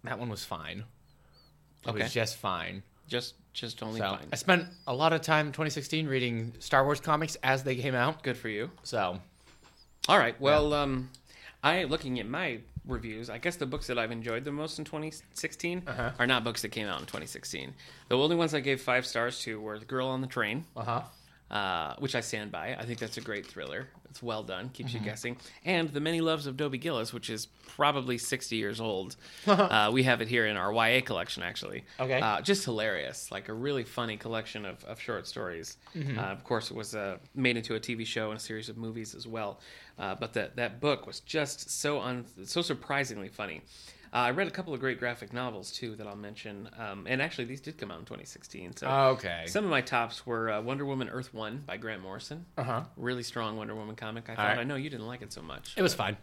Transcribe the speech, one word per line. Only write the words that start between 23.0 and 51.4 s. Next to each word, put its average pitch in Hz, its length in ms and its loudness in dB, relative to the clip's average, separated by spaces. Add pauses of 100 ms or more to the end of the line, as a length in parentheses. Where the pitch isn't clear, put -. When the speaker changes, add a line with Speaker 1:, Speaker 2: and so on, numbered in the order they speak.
Speaker 2:
a 117 40 -8
great 104 240 -6
thriller. 85 420 -8 (220)
It's - 140 -14
well 110 180 -4
done. 95 280 -6
Keeps 127 240 -6
you 117 60 -4
Speaker 1:
Mm-hmm. 107 100 -4
Speaker 2:
guessing. 120 280 -6 (280)
And 165 240 2
The 143 100 -2
Many 165 220 2
Loves 156 260 2
of 131 100 -6
Dobie 135 220 0
Gillis, 127 340 0
which 117 160 -6
is 110 180 -4 (280)
probably 135 420 4
sixty - 380 -2
years 110 240 0
old. 98 360 -2 (160)
Speaker 1:
<laughs> - 160 -4
Speaker 2:
Uh, 170 460 8
we 127 100 8
have 123 180 6
it 110 80 0
here 117 180 6
in 104 100 2
our 95 140 2
Y 113 180 6
A 127 120 8
collection, 95 420 -2
actually. - 400 -6 (160)
Speaker 1:
Okay. 131 200 2
Speaker 2:
Uh, 110 220 4
just 196 240 2
hilarious. 107 680 -2
Like, 98 180 -8
a 110 40 -6
really 127 300 -2
funny 113 340 -4
collection 110 480 -6
of, 90 200 -10
of 110 140 -10
short 107 280 -4
stories. 87 500 -6 (180)
Speaker 1:
Mm-hmm. 139 220 -2
Speaker 2:
Uh, 104 60 -2
of 98 200 -4
course, 110 280 -2
it - 60 -8
was, 110 180 -8
uh, 98 220 -4 (180)
made 127 220 4
into 113 180 -2
a 110 40 -2
T 120 160 -4
V 113 100 -4
show 110 260 -2
and 107 60 -6
a 107 40 -10
series 110 280 -8
of 110 80 -10
movies 113 360 -8
as - 140 -12
well. 113 320 -6 (400)
Uh, 98 160 -2
but - 180 -6
that, 104 220 0
that 120 240 -2
book 147 260 2
was - 140 -10
just - 500 -2
so 147 320 0
un-, 123 240 -2 (200)
so 170 160 0
surprisingly 127 680 -2
funny. 90 320 -6 (520)
Uh, - 40 4
I 123 140 6
read 190 160 2
a - 40 -4
couple 170 220 -4
of 123 60 -4
great 127 200 0
graphic 117 340 -4
novels, 117 380 -4
too, 113 260 -6
that 107 100 -10
I'll 101 80 -8
mention. 104 540 -10 (100)
Um, 101 300 -6
and 131 120 4
actually, 147 240 -2
these 135 160 -10
did 156 160 -12
come 98 140 -8
out 82 80 -10
in - 60 -14
twenty - 200 -12
sixteen. - 500 -14
So 135 120 -4
Speaker 1:
Okay. 131 600 4
Speaker 2:
some 208 180 0
of 185 40 2
my 139 120 6
tops 120 440 0
were, 113 240 0
uh, 107 120 2
Wonder 135 240 -2
Woman 131 240 -2
Earth 127 240 -6
One 110 320 -6